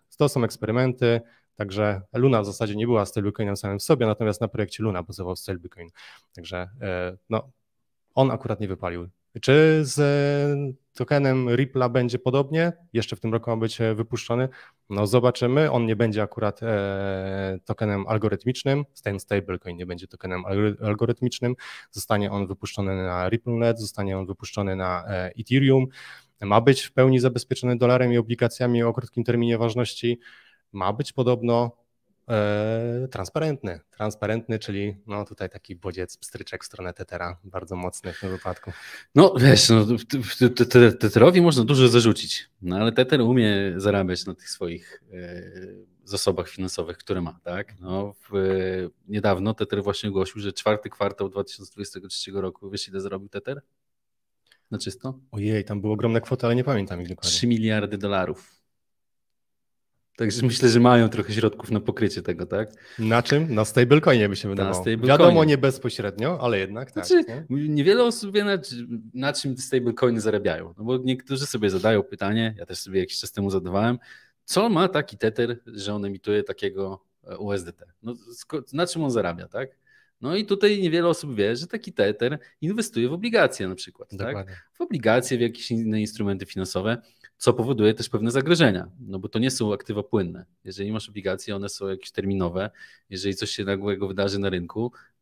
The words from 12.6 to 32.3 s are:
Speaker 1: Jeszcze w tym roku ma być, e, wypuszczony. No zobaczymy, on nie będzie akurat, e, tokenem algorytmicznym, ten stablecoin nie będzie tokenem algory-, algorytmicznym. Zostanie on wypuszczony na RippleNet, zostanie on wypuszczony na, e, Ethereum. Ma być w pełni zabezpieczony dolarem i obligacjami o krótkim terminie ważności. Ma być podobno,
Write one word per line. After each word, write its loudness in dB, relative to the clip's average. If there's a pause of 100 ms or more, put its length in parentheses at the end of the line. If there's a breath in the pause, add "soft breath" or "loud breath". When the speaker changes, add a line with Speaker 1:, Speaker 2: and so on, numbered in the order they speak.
Speaker 1:
Jeszcze -2
w -14
tym -2
roku -2
ma -2
być, -4
e, 2
wypuszczony. -2 (420 loud breath)
No 0
zobaczymy, 4
on 2
nie 0
będzie 0
akurat, -4
e, -4
tokenem -2
algorytmicznym, -2 (180)
ten -4
stablecoin -4
nie -10
będzie -10
tokenem -8
algory-, 0 (100)
algorytmicznym. -2 (360 loud breath)
Zostanie -2
on -2
wypuszczony -6
na -2
RippleNet, 0
zostanie -6
on -6
wypuszczony -6
na, -4
e, -6
Ethereum. 4 (540 loud breath)
Ma 4
być 6
w -12
pełni 6
zabezpieczony -2
dolarem 4
i 4
obligacjami 0
o 2
krótkim -6
terminie 2
ważności. -2 (520 loud breath)
Ma -2
być -6
podobno, 0 (540)